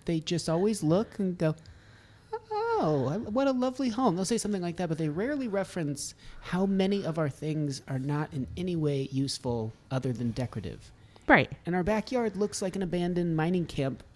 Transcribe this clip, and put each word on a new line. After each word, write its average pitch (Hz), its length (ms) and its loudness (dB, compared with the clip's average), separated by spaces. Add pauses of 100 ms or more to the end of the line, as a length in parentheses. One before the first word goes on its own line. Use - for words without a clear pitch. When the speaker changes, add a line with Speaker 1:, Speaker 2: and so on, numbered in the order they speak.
Speaker 1:
They 165 140 0
just 165 280 -2
always 196 340 2
look 175 380 2
and 185 180 0
go, 156 160 2 (960)
"Oh, 403 640 2
I, 185 60 -2
what 240 280 0
a 269 60 4
lovely 254 380 0
home." 214 260 4
They'll 190 80 0
say 226 140 2
something 202 240 -2
like 170 140 -4
that, 180 120 -2
but 156 100 0
they 160 100 0
rarely 247 400 -2
reference 185 680 -4 (260)
how 185 260 0
many 196 380 2
of 160 140 -2
our 156 100 2
things 147 600 -4
are 135 100 -2
not 147 340 -2
in 131 140 -4 (100)
any 180 200 -2
way 143 360 0
useful 123 600 -2 (180)
other 131 220 0
than 120 180 -2
decorative. 104 600 -6 (380)
Speaker 2:
Right. 196 220 8 (160)
Speaker 1:
And 170 80 0
our 180 100 2
backyard 214 520 0
looks 208 240 -2
like 190 140 -4
an 196 80 -4
abandoned 175 540 0
mining 165 280 2
camp 135 380 -2 (140)